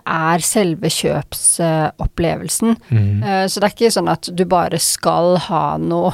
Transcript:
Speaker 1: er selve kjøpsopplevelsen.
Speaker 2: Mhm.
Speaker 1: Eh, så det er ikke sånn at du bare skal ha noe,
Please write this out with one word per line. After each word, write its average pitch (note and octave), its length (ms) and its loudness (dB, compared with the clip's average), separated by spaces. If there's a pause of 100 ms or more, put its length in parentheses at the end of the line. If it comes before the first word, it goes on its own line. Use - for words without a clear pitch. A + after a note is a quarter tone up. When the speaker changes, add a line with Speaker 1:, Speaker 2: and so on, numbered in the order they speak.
Speaker 1:
er E3 320 0
selve F3+ 500 0
kjøpsopplevelsen. E3 1900 -2 (120)
Speaker 2:
Mhm. G2+ 340 2
Speaker 1:
Eh, F#3+ 240 0
så F#3+ 120 -4
det G3 80 4
er - 80 -8
ikke A3+ 160 2
sånn F3 180 0
at E3 240 -4
du F3+ 120 0
bare F3 340 0
skal E3+ 580 2
ha D#3 400 -2
noe, E3+ 360 0